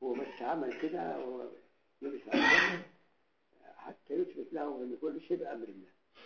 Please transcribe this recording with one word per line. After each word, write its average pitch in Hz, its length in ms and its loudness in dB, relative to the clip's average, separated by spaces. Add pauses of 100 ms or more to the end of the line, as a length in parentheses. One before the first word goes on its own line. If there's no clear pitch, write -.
هو 127 100 0
بس 135 280 -4
عمل 131 400 -2
كده، 160 340 -2
هو 127 260 -6 (600)
النبي 139 180 -4
صلى - 140 -4
الله - 120 8
عليه - 120 10
وسلم - 240 4 (960)
حتى - 360 -10
يثبت 170 400 -2
له 147 280 -2
أن 123 200 -4
كل 151 200 -2
شيء - 160 0
بأمر 117 300 -6
الله. 95 200 -16 (380)